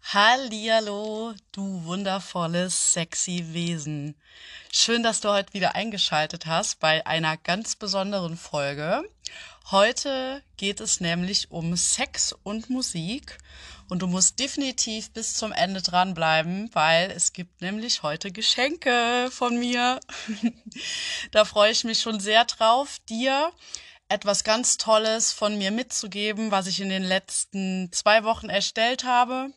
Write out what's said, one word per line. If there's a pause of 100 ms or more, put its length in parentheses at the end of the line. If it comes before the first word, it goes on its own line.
(140)
Hallihallo, (180)
du
wundervolles,
sexy
Wesen. (560)
Schön,
dass
du
heute
wieder
eingeschaltet
hast
bei
einer
ganz
besonderen
Folge. (680)
Heute (140)
geht
es
nämlich
um
Sex (100)
und
Musik (520)
und
du
musst
definitiv
bis
zum
Ende
dranbleiben,
weil
es
gibt
nämlich
heute
Geschenke
von
mir. (420)
<laughs> (800)
Da
freue
ich
mich
schon
sehr
drauf, (100)
dir (560)
etwas
ganz
Tolles
von
mir
mitzugeben,
was
ich
in
den
letzten
zwei
Wochen
erstellt
habe